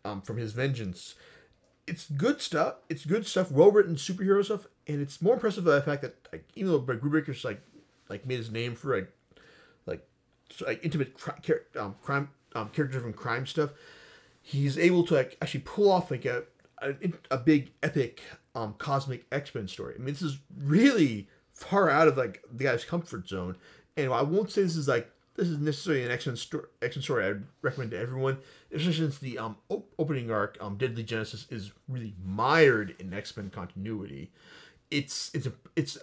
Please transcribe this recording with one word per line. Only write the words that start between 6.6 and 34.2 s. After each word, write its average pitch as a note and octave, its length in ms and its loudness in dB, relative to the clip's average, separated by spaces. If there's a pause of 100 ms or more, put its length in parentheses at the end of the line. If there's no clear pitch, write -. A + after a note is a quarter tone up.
though D3 100 4
Brubaker's, C3+ 640 0
like, G#2 160 -6 (480)
like, G#2 160 -10
made B2+ 120 -4
his A2+ 140 -8
name A#2 240 -4
for, B2+ 200 -2
like, F#2 160 -4 (720)
like, - 220 -10 (420)
s-, - 120 -18
like, A2+ 220 -4
intimate C#3+ 340 -4
cri-, - 240 -10
char-, - 220 0 (140)
um, G2+ 240 -6
crime, C#3+ 280 -2 (260)
um, A2 140 -6
character-driven B2+ 440 -4
crime B2+ 320 -4
stuff, D3 260 -2 (680)
he's C#3+ 360 0
able F3 280 6
to, F3 100 2
like, C3 260 2
actually D3 200 -4
pull G3+ 280 4
off, F3+ 220 4
like, B2+ 140 -4
a, B2 180 -2 (380)
a, C#3 120 -2 (360)
a C3+ 80 2
big C#3 340 4 (100)
epic, C#3 400 -2 (320)
um, G#2+ 240 -6
cosmic C3+ 540 -4
X-Men C3+ 360 -6
story. - 280 -10
I - 20 -16
mean, C3 160 -6
this C#3+ 80 -10
is C#3+ 180 -4 (220)
really D3+ 680 6 (240)
far G3 360 2
out D#3 200 8
of, C3+ 80 6
like, A#2 340 -2
the B2 140 -4
guy's B2 180 2
comfort E3 460 -6
zone. F#2 260 -6 (400)
And C3+ 160 0
I B2 120 2
won't F#3 280 0
say G3+ 120 2
this E3 120 0
is, D3 120 -2
like, A#2+ 240 2 (240)
this F#3 120 0
is D#3 120 -2
necessarily D3 440 0
an B2 80 -2
X-Men A#2+ 240 -2
sto-, - 300 -8 (160)
X-Men B2 220 -4
story A#2 220 0
I'd G2+ 180 -2 (180)
recommend C3 300 -4
to F#2 80 -6
everyone, C3 400 -2 (320)
especially D#3+ 340 0
since C#3 140 -2
the, B2+ 180 -8
um, A2 180 -8 (140)
op-, G3 280 -6
opening C3 340 -2
arc, G#2 280 0
um, G2+ 160 -6
Deadly A#2 280 -2
Genesis, A2 460 -6
is G#2 220 -10 (160)
really A2+ 360 -8
mired A2+ 760 4
in F#2 140 -10
X-Men G2+ 380 -10
continuity. F#2+ 800 -10 (580)